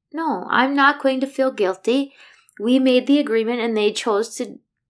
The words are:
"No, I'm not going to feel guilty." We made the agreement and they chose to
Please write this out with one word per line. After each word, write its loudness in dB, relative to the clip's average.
"No, -6
I'm 2
not 2
going 0
to -2
feel -2
guilty." -2
We 2
made 2
the 4
agreement -2
and -2
they 2
chose -2
to -10